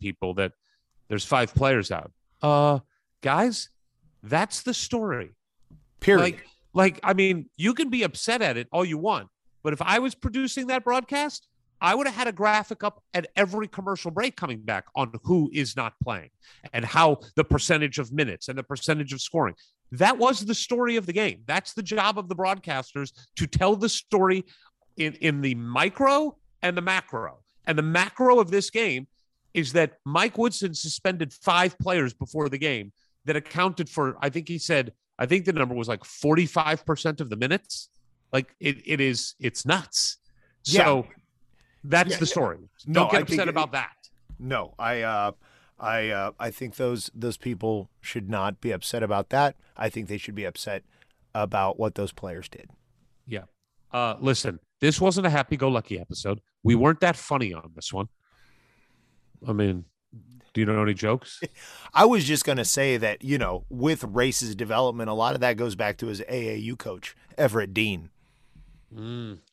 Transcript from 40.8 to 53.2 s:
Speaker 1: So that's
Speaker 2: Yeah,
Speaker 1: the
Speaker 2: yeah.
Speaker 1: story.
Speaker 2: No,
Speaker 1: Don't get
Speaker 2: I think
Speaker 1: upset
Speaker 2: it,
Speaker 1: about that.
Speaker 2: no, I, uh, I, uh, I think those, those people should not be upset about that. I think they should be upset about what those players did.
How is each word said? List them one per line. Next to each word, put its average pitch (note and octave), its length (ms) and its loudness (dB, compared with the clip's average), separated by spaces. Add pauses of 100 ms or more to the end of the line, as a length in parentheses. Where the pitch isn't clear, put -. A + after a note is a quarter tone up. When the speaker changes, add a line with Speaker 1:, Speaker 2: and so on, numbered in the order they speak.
Speaker 1:
So C3 240 4 (760)
that's E3+ 280 4
Speaker 2:
Yeah, D#3 60 -2
Speaker 1:
the E3 80 2
Speaker 2:
yeah. - 60 -2
Speaker 1:
story. A2 260 0 (300)
Speaker 2:
No, D3+ 140 -4
Speaker 1:
Don't G#2+ 100 4
get - 40 4
Speaker 2:
I - 40 6
think C#3+ 120 -2
Speaker 1:
upset E3+ 160 2
Speaker 2:
it, E3+ 40 -2
Speaker 1:
about D#3 220 -2
that. C3 180 -4 (480)
Speaker 2:
no, B2 400 -4
I, A#2 220 -2
uh, G#2 300 0 (480)
I, A2 300 -2
uh, G2+ 300 -4
I A#2 120 -6
think B2 240 -10
those, B2 400 -4
those A#2 220 -6
people G#2+ 520 -4 (120)
should G2+ 280 -8
not G2+ 320 -4
be A#2 100 -2
upset A2 320 -4
about G2+ 260 -2
that. C#3 260 2 (220)
I A2 120 -4
think G#2+ 200 -8
they G#2 80 -6
should G2+ 180 -12
be G#2 100 -6
upset G2 380 -8 (500)
about G2 460 0
what G#2+ 160 -2
those G2+ 160 -4
players F#2 380 -12
did. - 200 -20 (560)